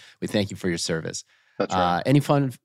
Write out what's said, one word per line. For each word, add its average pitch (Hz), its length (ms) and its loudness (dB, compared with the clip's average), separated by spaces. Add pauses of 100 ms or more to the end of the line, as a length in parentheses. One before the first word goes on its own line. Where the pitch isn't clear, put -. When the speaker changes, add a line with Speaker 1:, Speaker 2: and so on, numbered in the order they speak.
(200)
Speaker 1:
we 92 80 -6
thank 104 220 -2
you 95 60 -12
for 95 120 -4
your 85 100 -2
service. 82 460 -4 (340)
Speaker 2:
That's 98 160 -2
right. 87 220 4
Speaker 1:
Uh, - 80 -2
any 143 160 4
fun, 139 320 2 (120)